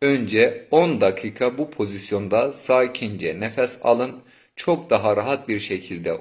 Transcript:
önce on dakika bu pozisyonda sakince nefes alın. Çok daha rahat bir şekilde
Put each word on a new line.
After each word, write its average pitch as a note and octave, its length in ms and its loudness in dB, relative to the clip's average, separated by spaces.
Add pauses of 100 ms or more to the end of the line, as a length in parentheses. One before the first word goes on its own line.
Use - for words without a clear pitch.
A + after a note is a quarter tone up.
önce A#2+ 680 2
on D#3 300 4
dakika A2 560 0
bu D3+ 140 -6
pozisyonda G2+ 800 -2
sakince A2 880 -2
nefes A2+ 420 -4
alın. B2 400 0 (340)
Çok - 340 -2
daha G#2+ 260 2
rahat C3 320 -2
bir G#2+ 120 -2
şekilde F2 600 -6